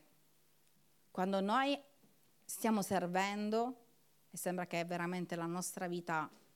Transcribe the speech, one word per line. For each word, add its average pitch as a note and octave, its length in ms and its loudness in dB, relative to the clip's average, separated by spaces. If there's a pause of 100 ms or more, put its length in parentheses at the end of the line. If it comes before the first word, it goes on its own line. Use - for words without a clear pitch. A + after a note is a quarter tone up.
(1120)
quando F#3+ 300 0
noi C4 360 2 (680)
stiamo A3 360 2
servendo G3+ 1040 0 (440)
e - 60 -14
sembra F3+ 320 -2
che E3+ 160 0
veramente F3 500 -2
la E3+ 120 -2
nostra F3+ 420 -2
vita E3+ 420 -2 (260)